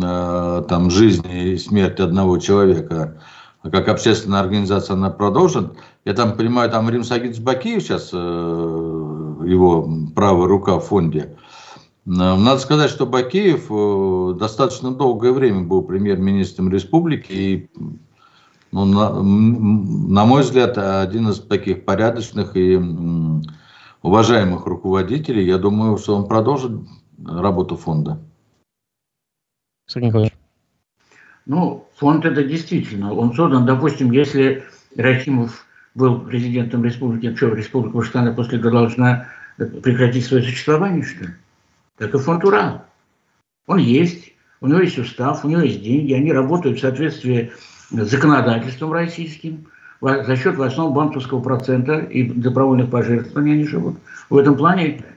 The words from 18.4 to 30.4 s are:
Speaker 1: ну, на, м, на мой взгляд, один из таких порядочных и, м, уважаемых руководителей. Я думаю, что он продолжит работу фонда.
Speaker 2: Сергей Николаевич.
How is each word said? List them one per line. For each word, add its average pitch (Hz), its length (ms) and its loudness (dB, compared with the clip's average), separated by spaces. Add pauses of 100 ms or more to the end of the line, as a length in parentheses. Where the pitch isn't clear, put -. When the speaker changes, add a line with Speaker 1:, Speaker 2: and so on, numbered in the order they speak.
Speaker 1:
ну, 95 120 -2
на, 101 240 4 (100)
м, 101 960 2
на 101 120 4
мой 135 180 6
взгляд, 123 360 2
один 98 500 -2
из 98 120 -2
таких 95 440 -4
порядочных 107 720 -2
и, 92 180 4
м, 82 680 -2 (600)
уважаемых 101 640 2
руководителей. 95 800 -2
Я 90 140 2
думаю, 104 400 0
что 104 180 -2
он 101 120 -2
продолжит 131 440 0 (540)
работу 90 500 -2
фонда. 78 420 -4 (1700)
Speaker 2:
Сергей 120 220 -2
Николаевич. 110 260 2 (1120)